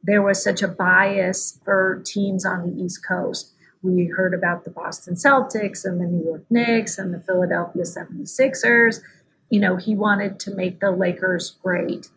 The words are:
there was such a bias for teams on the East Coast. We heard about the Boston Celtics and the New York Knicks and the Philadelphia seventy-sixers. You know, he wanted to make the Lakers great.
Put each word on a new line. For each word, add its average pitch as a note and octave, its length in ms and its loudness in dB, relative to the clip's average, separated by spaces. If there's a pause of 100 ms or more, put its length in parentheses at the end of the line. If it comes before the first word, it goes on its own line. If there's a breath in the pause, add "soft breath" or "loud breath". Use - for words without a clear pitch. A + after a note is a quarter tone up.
there G3+ 180 4
was G3 220 2
such G3 180 0
a G3 60 0
bias F#3 960 2
for F#3+ 420 2
teams G3 400 -2
on F3+ 240 -2
the F3+ 140 -6
East - 240 -8
Coast. - 460 -4 (280 soft breath)
We F3+ 260 2
heard F3+ 260 0
about F3 300 -2
the F3 60 -12
Boston E3+ 460 -8
Celtics A3+ 720 2
and F3+ 140 -2
the F3 60 0
New F3 180 0
York D#3+ 260 -4
Knicks A#3 480 2
and F#3+ 160 -6
the F3 60 -8
Philadelphia F3 680 0
seventy-sixers. A#3 1160 0 (480 soft breath)
You G#3 100 4
know, F#3 180 2
he G#3 180 -2
wanted G3+ 460 0
to G3 140 -10
make F#3 240 -4
the G3 120 2
Lakers F3+ 720 -2
great. - 560 -4